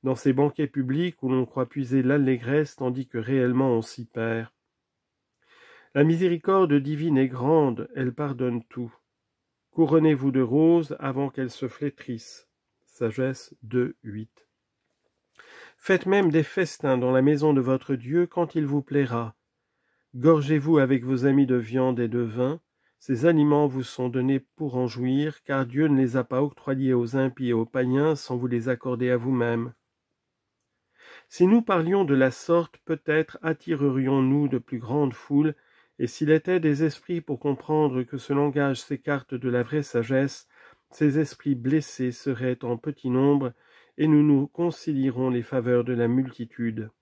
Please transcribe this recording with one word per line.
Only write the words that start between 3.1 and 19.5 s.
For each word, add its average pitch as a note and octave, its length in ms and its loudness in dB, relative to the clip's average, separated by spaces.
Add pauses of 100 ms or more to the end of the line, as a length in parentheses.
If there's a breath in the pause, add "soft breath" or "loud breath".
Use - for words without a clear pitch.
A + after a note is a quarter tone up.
réellement B2+ 540 0
on A2+ 100 0
s'y A#2 220 -12
perd. A2+ 460 -6 (1400 soft breath)
La C#3+ 100 4
miséricorde E3+ 720 2
divine D3 440 0
est C3 100 2
grande, B2+ 680 0
elle B2+ 200 -4
pardonne B2+ 500 -6
tout. A#2+ 280 -12 (840)
Couronnez-vous D#3 540 2
de C3 100 0
roses D3+ 600 2
avant C3+ 280 -4
qu'elles C3 220 -6
se - 180 -10
flétrissent. - 800 -12 (380)
Sagesse B2+ 760 -6
deux A#2+ 400 -2
huit. A2 460 -14 (1300 loud breath)
Faites - 300 0
même F#3+ 240 4
des D#3 140 2
festins D3+ 520 -2
dans B2+ 160 0
la C3 80 4
maison D3 320 2
de C3+ 80 4
votre C3 340 -2
Dieu C#3 320 -2
quand E3+ 280 -4
il D#3 100 -2
vous C#3+ 160 -2
plaira. A#2+ 560 -4 (760)